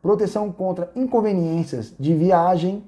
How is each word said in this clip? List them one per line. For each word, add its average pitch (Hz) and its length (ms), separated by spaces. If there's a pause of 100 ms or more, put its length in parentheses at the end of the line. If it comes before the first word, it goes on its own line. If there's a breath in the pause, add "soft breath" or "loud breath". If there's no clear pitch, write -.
proteção 208 500
contra 175 460
inconveniências 180 1040
de 156 140
viagem 180 720